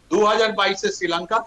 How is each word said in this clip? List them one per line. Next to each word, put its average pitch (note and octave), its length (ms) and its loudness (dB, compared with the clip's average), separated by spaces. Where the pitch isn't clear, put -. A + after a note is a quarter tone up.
দু G3+ 160 2
হাজার A3 260 2
বাইশে G3 400 -2
শ্রীলঙ্কা, F3+ 540 -4